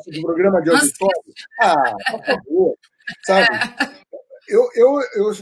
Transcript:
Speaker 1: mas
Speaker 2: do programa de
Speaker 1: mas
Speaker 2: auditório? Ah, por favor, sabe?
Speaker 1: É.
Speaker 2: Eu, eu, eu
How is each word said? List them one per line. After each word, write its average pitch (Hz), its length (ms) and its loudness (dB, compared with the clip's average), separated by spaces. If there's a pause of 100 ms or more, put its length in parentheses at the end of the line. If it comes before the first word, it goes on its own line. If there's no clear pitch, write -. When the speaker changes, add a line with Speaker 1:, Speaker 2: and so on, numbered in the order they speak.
Speaker 1:
mas 147 120 -12
Speaker 2:
do 160 40 -6
programa 170 400 0
de 156 80 -2
Speaker 1:
mas 277 120 4
Speaker 2:
auditório? - 520 -4 (280)
Ah, 143 320 2 (180)
por - 140 -10
favor, 370 500 -2 (500)
sabe? 196 300 4
Speaker 1:
É. - 540 -8 (400)
Speaker 2:
Eu, 240 260 4
eu, 269 240 4 (160)
eu 208 160 0 (100)